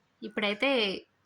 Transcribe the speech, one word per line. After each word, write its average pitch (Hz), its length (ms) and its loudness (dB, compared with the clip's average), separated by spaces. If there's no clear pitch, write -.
ఇప్పుడైతే 208 480 -2